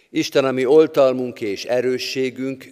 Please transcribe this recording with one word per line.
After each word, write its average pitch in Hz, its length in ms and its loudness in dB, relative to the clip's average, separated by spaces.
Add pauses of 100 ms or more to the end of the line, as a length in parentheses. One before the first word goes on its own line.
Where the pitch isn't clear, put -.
Isten, 151 360 -2
a 135 60 0
mi 131 140 -2
oltalmunk 131 760 2
és 101 240 -6
erősségünk, 127 1080 -4